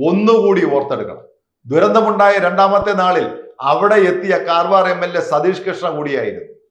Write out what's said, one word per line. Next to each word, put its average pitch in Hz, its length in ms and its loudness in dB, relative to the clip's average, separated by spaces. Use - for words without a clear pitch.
ഒന്നുകൂടി 196 680 2
ഓർത്തെടുക്കണം. 107 540 -6
ദുരന്തമുണ്ടായ 202 720 2
രണ്ടാമത്തെ 196 560 2
നാളിൽ 180 440 0
അവിടെ 175 340 0
എത്തിയ 180 420 2
കാർവാർ 175 500 0
എം 175 160 -4
എൽ 170 140 -4
എ - 20 -2
സതീഷ് 160 420 -2
കൃഷ്ണ 180 280 -6
കൂടിയായിരുന്നു. 139 640 -6